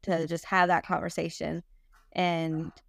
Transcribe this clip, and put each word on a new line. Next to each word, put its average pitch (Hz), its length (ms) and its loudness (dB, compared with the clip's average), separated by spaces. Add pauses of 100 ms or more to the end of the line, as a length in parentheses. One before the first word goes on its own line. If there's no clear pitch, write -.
to 165 240 0
just 165 200 -4
have 180 220 4
that 175 180 4
conversation 165 760 -4 (500)
and 165 600 0 (160)